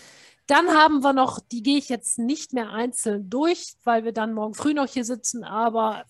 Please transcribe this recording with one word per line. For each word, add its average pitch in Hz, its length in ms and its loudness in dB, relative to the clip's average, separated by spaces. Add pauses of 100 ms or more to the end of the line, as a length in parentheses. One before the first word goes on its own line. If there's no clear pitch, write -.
(460)
Dann 311 300 4
haben 311 260 6
wir 277 120 4
noch, 262 260 0
die 240 220 -10
gehe 277 160 2
ich 277 100 -6
jetzt - 300 -6
nicht 254 340 -4
mehr 226 180 -4
einzeln 208 600 -4
durch, 320 520 -2
weil 226 220 2
wir 226 80 -4
dann 220 220 -4
morgen 214 180 -6
früh 294 220 -2
noch 277 120 0
hier 240 200 -4
sitzen, 240 360 -6
aber 220 680 -2